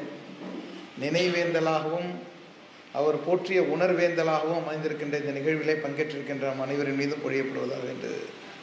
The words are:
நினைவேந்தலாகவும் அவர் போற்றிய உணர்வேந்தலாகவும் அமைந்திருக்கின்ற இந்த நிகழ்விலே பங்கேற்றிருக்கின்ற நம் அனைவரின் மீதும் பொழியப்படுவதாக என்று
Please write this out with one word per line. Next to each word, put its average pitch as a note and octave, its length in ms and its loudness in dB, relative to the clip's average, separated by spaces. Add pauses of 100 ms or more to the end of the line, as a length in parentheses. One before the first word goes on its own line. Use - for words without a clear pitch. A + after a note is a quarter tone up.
(1000)
நினைவேந்தலாகவும் E3+ 1300 2 (640)
அவர் D3 320 2
போற்றிய F3+ 360 4
உணர்வேந்தலாகவும் E3 1000 4
அமைந்திருக்கின்ற D3+ 560 -2
இந்த C#3+ 120 -2
நிகழ்விலே D3+ 420 2
பங்கேற்றிருக்கின்ற C#3 720 -2
நம் C3 140 -2
அனைவரின் C#3 360 0
மீதும் C#3+ 260 0
பொழியப்படுவதாக C3 640 -2
என்று - 440 -6 (340)